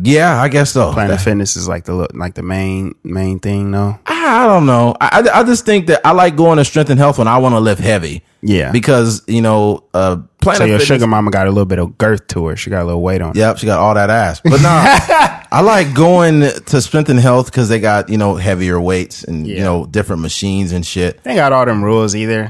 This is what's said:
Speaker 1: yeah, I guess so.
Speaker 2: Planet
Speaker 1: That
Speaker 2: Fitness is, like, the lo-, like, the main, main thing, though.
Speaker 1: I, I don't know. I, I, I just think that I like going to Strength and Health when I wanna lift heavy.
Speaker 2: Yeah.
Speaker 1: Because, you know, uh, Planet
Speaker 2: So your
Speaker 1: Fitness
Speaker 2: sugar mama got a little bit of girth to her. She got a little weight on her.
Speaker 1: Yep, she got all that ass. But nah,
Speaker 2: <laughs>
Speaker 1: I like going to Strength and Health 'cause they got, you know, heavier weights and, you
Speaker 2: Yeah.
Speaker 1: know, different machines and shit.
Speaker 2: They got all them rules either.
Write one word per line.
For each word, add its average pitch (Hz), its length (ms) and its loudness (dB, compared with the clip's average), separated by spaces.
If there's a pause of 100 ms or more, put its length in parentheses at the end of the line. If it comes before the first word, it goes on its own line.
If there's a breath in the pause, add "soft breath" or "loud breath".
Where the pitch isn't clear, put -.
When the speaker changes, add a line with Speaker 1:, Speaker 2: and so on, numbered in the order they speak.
Speaker 1:
yeah, 151 400 2
I 143 60 0
guess 143 240 0
so. 120 200 0
Speaker 2:
Planet 98 260 0
Speaker 1:
That 92 60 -4
Speaker 2:
Fitness 101 300 -2
is, 90 140 -10
like, 87 160 -6
the 92 100 -8
lo-, 90 200 -4
like, 90 200 -10
the 90 80 -12
main, 95 640 -6
main 95 340 -4
thing, 101 320 -4
though. 101 360 -2
Speaker 1:
I, 302 360 0
I 247 60 2
don't 175 180 4
know. 120 340 2
I, 196 220 2 (100)
I, 202 80 4
I 240 40 4
just 233 200 0
think 202 220 0
that 160 180 2
I 151 60 4
like 180 240 2
going 160 240 4
to 143 60 4
Strength 151 260 0
and 127 80 2
Health 143 200 2
when 113 100 2
I 123 100 4
wanna 127 220 2
lift 107 200 0
heavy. 90 440 -4 (180)
Speaker 2:
Yeah. 85 300 -4
Speaker 1:
Because, 117 560 0
you 113 140 0
know, 107 420 0 (100)
uh, 92 220 0 (240)
Planet 190 180 0
Speaker 2:
So 113 60 2
your 107 140 2
Speaker 1:
Fitness 110 100 0
Speaker 2:
sugar 120 180 2
mama 107 240 2
got 95 160 0
a 98 40 0
little 101 160 2
bit 92 120 -2
of 87 200 -4
girth 107 300 0
to 85 180 -6
her. 85 100 -6
She - 140 -10
got 92 120 -4
a 87 40 -4
little 87 160 -4
weight 92 180 -2
on 82 140 -6
her. - 40 -2
Speaker 1:
Yep, 110 200 0
she 110 80 -2
got 98 140 2
all 107 140 2
that 101 160 2
ass. 107 320 0
But 143 200 4
nah, 175 100 4
Speaker 2:
<laughs> 262 800 2
Speaker 1:
I 143 80 2
like 190 340 2
going 165 480 4
to - 380 -2
Strength 151 280 -2
and 131 100 2
Health 127 340 2
'cause 120 160 0
they 113 120 0
got, 104 280 0
you 107 100 -2
know, 101 180 0
heavier 90 440 -2
weights 90 440 -4
and, 78 220 -8
you 101 100 -10
Speaker 2:
Yeah. 98 80 -4
Speaker 1:
know, 87 220 -2
different 98 360 -4
machines 95 500 -4
and 90 140 -4
shit. 90 380 -6
Speaker 2:
They 254 100 -6
got 143 180 2
all 127 140 2
them 107 180 -2
rules 110 320 0
either. 110 340 -4